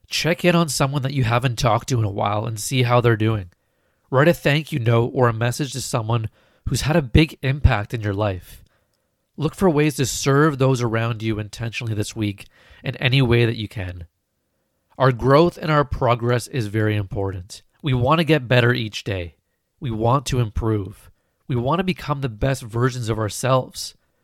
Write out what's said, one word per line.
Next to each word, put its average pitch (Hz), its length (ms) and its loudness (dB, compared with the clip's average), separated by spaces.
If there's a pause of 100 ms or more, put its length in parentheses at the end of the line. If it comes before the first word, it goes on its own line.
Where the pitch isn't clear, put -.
Check - 360 -2
in 175 120 4
on 170 120 2
someone 139 360 -2
that 135 100 -4
you 135 100 0
haven't 120 340 0
talked 110 320 0
to 123 100 0
in 110 60 0
a 98 60 -2
while 107 340 -2
and 113 140 -8
see 127 240 0
how 123 160 4
they're 117 160 4
doing. 107 340 -2 (600)
Write 135 180 4
a 175 60 6
thank 151 380 -2
you 151 80 -2
note 117 340 2
or 123 160 4
a 113 40 0
message 120 380 -4
to 131 100 -8
someone 113 480 -2 (380)
who's 127 140 -2
had 156 160 0
a 165 40 6
big 156 400 4
impact 131 520 0
in 117 80 -4
your 104 120 -2
life. 98 500 -4 (720)
Look 156 180 -4
for 190 140 2
ways 151 260 2
to 139 100 0
serve 139 520 2
those 131 240 2
around 113 420 -2
you 110 160 -2
intentionally 113 540 -8
this 104 220 -4
week 104 320 -4 (360)
in 131 140 -6
any 135 240 2
way 120 240 4
that 113 100 0
you 110 140 -8
can. 90 380 -10 (880)
Our 131 160 2
growth 139 440 4
and 156 140 -4
our 147 140 4
progress 120 640 0
is 120 200 -4
very 107 300 0
important. 98 640 -8 (180)
We 143 120 -2
want 127 260 2
to 170 60 0
get 135 240 2
better 123 240 4
each 113 320 -8
day. 90 320 -6 (420)
We 135 100 -8
want 117 380 0
to 127 120 -2
improve. 107 720 -4 (380)
We 139 80 -4
want 131 240 -2
to 196 60 0
become 147 340 -4
the 135 100 -4
best 127 320 -2
versions 120 460 -2
of 110 100 -2
ourselves. 123 800 -4 (280)